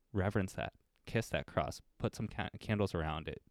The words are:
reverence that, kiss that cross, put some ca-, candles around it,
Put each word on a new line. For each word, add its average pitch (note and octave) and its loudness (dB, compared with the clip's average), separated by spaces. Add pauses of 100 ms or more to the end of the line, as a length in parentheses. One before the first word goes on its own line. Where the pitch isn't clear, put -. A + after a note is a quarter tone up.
(120)
reverence G2 2
that, - -4 (340)
kiss - 0
that - -2
cross, - -2 (180)
put - 0
some A2 -2
ca-, - -4 (100)
candles G#2 2
around D#2 0
it, - -6